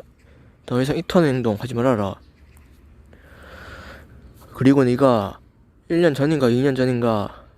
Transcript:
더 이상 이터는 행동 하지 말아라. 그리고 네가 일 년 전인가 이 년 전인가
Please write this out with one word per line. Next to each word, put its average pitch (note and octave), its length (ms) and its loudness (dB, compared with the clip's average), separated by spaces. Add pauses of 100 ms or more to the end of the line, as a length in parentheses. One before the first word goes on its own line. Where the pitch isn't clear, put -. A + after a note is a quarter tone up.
(640)
더 B2 160 -4
이상 C#3 160 -2
이터는 E3+ 320 2
행동 A#2+ 300 -2
하지 B2 160 -10
말아라. A#2 400 0 (2500)
그리고 C3+ 300 4
네가 B2 560 0 (480)
일 E3+ 140 0
년 D#3+ 120 2
전인가 C#3 360 0
이 B2 120 0
년 C#3 140 0
전인가 A#2+ 680 -2 (140)